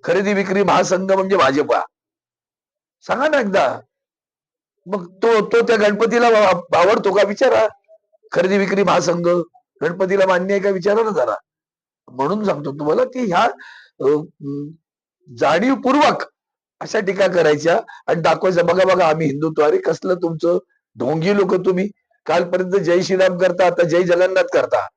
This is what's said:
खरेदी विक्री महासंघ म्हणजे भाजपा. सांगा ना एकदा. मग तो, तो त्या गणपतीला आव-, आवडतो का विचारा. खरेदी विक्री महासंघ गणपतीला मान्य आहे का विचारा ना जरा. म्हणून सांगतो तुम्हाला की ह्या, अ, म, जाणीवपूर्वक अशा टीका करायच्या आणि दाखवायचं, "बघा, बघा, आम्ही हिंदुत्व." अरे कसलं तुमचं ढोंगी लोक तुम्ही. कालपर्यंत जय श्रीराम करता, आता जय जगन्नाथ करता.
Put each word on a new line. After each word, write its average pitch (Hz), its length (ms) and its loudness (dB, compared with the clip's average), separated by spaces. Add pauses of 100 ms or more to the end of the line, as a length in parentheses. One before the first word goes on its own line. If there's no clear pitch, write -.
खरेदी 190 300 0
विक्री 196 300 0
महासंघ 185 480 0
म्हणजे 190 260 0
भाजपा. 135 420 0 (1200)
सांगा 233 260 -2
ना 294 120 2
एकदा. 190 400 0 (1040)
मग 180 260 -8
तो, 226 340 0
तो 233 160 2
त्या 226 140 2
गणपतीला 214 520 2
आव-, 190 480 2
आवडतो 196 380 2
का 202 140 2
विचारा. 220 400 0 (640)
खरेदी 185 260 0
विक्री 196 260 0
महासंघ 170 440 0 (540)
गणपतीला 185 460 0
मान्य 190 260 0
आहे 196 100 -2
का 202 60 0
विचारा 202 340 0
ना 220 60 -2
जरा. 123 260 -2 (720)
म्हणून 147 380 -4
सांगतो 147 260 -4
तुम्हाला 156 320 -2
की 254 160 -6
ह्या, 202 240 0 (560)
अ, 131 80 -2 (320)
म, 143 300 -10 (680)
जाणीवपूर्वक 214 880 0 (560)
अशा - 200 -6
टीका 190 280 -2
करायच्या 165 520 2 (280)
आणि 165 140 -2
दाखवायचं, 170 440 0
"बघा, 180 300 2
बघा, 180 120 2
आम्ही 156 200 0
हिंदुत्व." 151 360 -2
अरे 156 140 2
कसलं 180 380 -2
तुमचं 170 440 -2 (400)
ढोंगी 160 360 -2
लोक 190 200 2
तुम्ही. 185 340 -2 (360)
कालपर्यंत 175 460 -2
जय 180 300 2
श्रीराम 185 360 0
करता, 180 280 2
आता 175 180 2
जय 170 200 2
जगन्नाथ 180 400 2 (100)
करता. 123 440 0